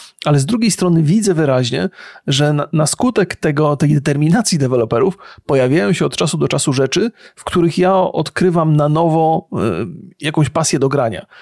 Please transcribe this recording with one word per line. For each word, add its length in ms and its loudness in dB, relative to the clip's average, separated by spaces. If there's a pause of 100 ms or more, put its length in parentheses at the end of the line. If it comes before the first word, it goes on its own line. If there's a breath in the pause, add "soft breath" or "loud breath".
(260 loud breath)
ale 140 4
z 60 0
drugiej 260 0
strony 320 2
widzę 300 2
wyraźnie, 560 0 (380 loud breath)
że 260 2
na, 200 -2
na 120 2
skutek 500 -2
tego, 420 0
tej 160 2
determinacji 640 0
deweloperów 600 0 (280 loud breath)
pojawiają 480 2
się 120 -2
od 120 -4
czasu 200 -2
do 100 -2
czasu 260 -2
rzeczy, 380 0 (240 loud breath)
w 80 -20
których 340 0
ja 180 2
odkrywam 800 0
na 140 2
nowo, 640 0
e, 40 -4 (640)
jakąś 280 0
pasję 300 -2
do 100 2
grania. 360 -2 (160 loud breath)